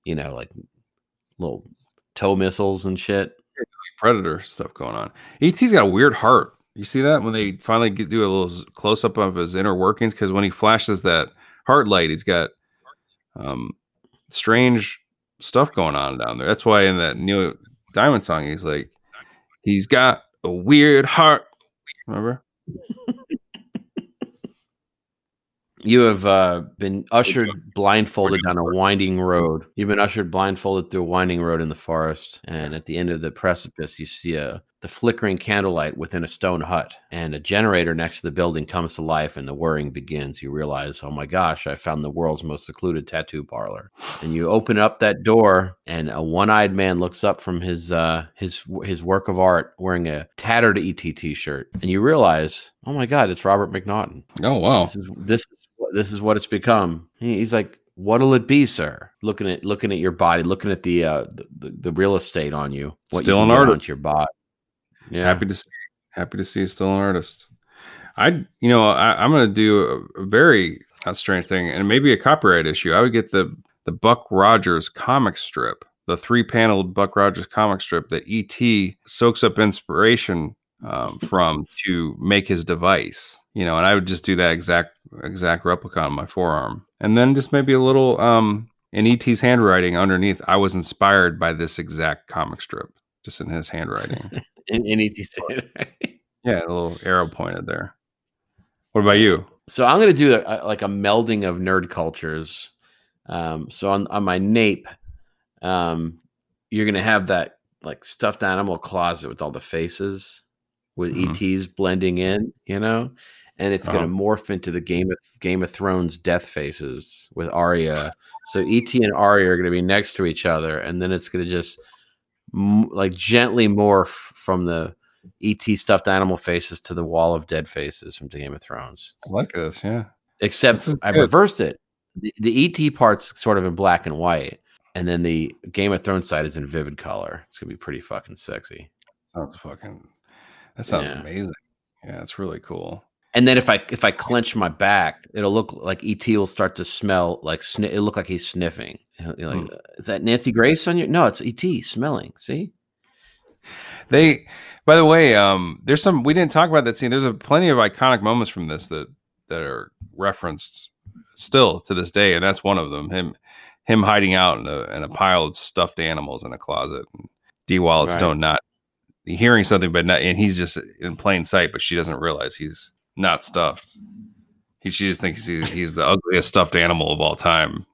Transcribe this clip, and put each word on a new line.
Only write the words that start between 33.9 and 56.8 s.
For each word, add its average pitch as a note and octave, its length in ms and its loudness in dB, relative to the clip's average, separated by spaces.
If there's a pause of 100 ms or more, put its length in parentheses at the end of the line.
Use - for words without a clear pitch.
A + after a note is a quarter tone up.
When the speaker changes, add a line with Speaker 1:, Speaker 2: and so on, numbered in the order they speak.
Speaker 1:
you D2+ 80 -14
see - 260 -8
a D2 300 -8 (220)
the - 40 -16
flickering A2+ 460 -2
candlelight F2+ 640 -2
within E2 260 -8
a D#2 40 -8
stone F2+ 340 -4
hut, E2+ 320 -6 (160)
and E2 240 -8
a D2 60 -10
generator F2+ 560 0
next E2 220 -6
to - 100 -12
the D#2+ 40 -6
building D#2+ 360 -4
comes E2 260 -6
to - 80 -10
life D#2 340 -4
and C#2 120 -12
the C#2 80 -12
whirring D2+ 340 -4
begins. C#2 540 -10
You C#2 80 -12
realize, C#2+ 500 -8
"Oh C#2+ 80 -14
my D2 160 -10
gosh, D#2+ 400 -2
I C#2+ 80 -6
found D#2 300 -6
the D2 80 -8
world's D#2 320 -4
most D2+ 240 -10
secluded E2 400 -6
tattoo D#2 360 -8
parlor." G1+ 460 -12 (320)
And D#2+ 140 -4
you E2 120 -2
open A2 300 2
up G#2+ 220 2
that G#2 240 2
door, F#2+ 520 4 (120)
and D#2+ 240 -6
a C#2 100 -6
one-eyed G2 500 2
man F#2+ 280 0
looks F2+ 240 -4
up G2+ 180 0
from F2 200 -6
his, E2+ 300 -6
uh, E2 440 0
his, - 280 -8 (200)
his F2+ 180 -6
work F#2 260 -2
of F#2 120 -2
art F#2 400 2
wearing F2+ 280 -4
a D2+ 200 -8 (100)
tattered A2+ 400 2
E F2+ 160 -2
T E2 180 -8
t-shirt. D2 560 -10 (140)
And - 80 -6
you F#2 100 0
realize, G2 680 2 (160)
"Oh C3+ 80 -8
my C3 140 -2
God, B2 240 2
it's F2 120 -8
Robert G2 280 2
McNaughton." G2 500 -6 (220)
Speaker 2:
Oh, B2 160 0
wow. G2 260 4
Speaker 1:
This E2 120 -8
is, F#2 200 -12
this A2 240 -2
is, - 260 -18 (260)
this G2+ 200 -2
is G2+ 80 -10
what G#2+ 160 2
it's G#2 80 -6
become. F#2+ 720 0